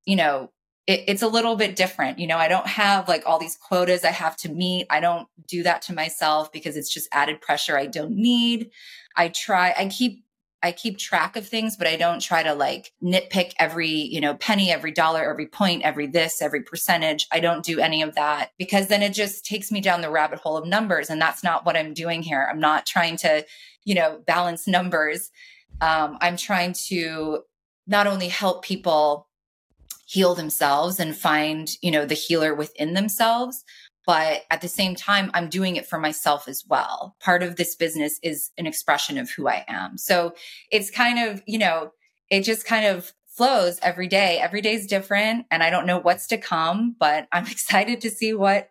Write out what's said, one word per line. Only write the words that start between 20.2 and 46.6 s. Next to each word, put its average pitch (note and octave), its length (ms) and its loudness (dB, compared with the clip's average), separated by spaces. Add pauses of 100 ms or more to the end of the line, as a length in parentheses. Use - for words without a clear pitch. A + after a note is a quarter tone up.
hole D#3 180 -2
of D#3 80 -6
numbers. F3+ 440 0
And D#3 120 -2
that's - 220 0
not E3+ 220 0
what E3 120 2
I'm D#3 160 -2
doing E3 300 -4
here. D3 260 -2
I'm D#3 100 -4
not D3+ 280 2
trying E3 300 0
to, D#3 280 2 (380)
you G3+ 100 0
know, D#3+ 320 2
balance E3+ 420 0
numbers. F3 640 0 (500)
Um, D#3 420 2
I'm F3 160 0
trying F3+ 360 -2 (140)
to D#3+ 560 -4 (420)
not G3+ 220 4
only F#3+ 200 -2
help F3+ 380 -2
people D3+ 600 2 (800)
heal F3+ 260 4
themselves D#3 640 0
and D#3 160 -2
find, D#3 540 0 (120)
you F3 100 0
know, D3+ 140 2
the D3+ 100 0
healer D#3 400 0
within D3+ 380 -4
themselves, A3+ 680 0 (420)
but D#3+ 440 2
at E3 120 0
the F3 80 -8
same F#3 260 -2
time, G3 380 0
I'm E3+ 160 -2
doing F#3 260 -2
it - 100 -6
for E3 140 -6
myself D#3 480 0
as C3+ 180 -8
well. - 540 -2
Part F3 240 2
of F3 140 -4
this - 180 -2
business D#3 480 -2
is D#3 340 -6
an E3 80 -6
expression D3+ 520 -2
of B2 120 -6
who C3+ 200 -4
I - 180 -2
am. F#2+ 300 -8
So F3 360 2 (380)
it's G3+ 180 -2
kind A#3+ 300 0
of, G#3 260 -4
you A3 140 -4
know, E3 320 0 (400)
it G3 120 2
just A3 220 -2
kind A3 200 0
of F#3+ 260 0 (160)
flows A3+ 540 2
every F3+ 260 0
day. F#3+ 320 4
Every F#3+ 220 0
day's G#3+ 260 -2
different G#3 640 0
and D#3+ 100 2
I E3 80 4
don't F3+ 160 0
know F3+ 140 2
what's F3+ 280 2
to A3+ 100 0
come, G3 600 0